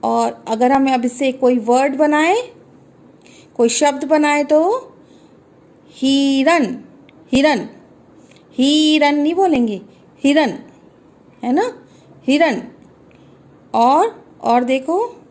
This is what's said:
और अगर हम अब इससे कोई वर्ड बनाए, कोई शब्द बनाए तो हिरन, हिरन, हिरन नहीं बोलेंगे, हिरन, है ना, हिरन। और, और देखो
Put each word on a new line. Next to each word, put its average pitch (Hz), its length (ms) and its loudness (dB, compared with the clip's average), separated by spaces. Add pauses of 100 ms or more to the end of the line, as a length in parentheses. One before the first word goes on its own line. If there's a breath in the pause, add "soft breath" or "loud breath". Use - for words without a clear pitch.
और 226 440 -4
अगर 226 240 0
हम 269 220 2
अब 247 120 -2
इससे 254 260 -2
कोई 254 280 0
वर्ड 254 360 0
बनाए, 302 400 2 (1200 loud breath)
कोई 233 140 2
शब्द 285 340 0
बनाए 294 400 0
तो 320 500 0 (1000 soft breath)
हिरन, 277 880 0 (500)
हिरन, 269 360 0 (800 soft breath)
हिरन 294 640 2
नहीं 294 200 0
बोलेंगे, 247 460 0 (420 loud breath)
हिरन, 285 300 2 (920)
है 247 100 -2
ना, 440 180 0 (560 soft breath)
हिरन। 285 340 0 (1120 soft breath)
और, 277 520 0 (160)
और 247 220 0
देखो 311 520 -4 (160)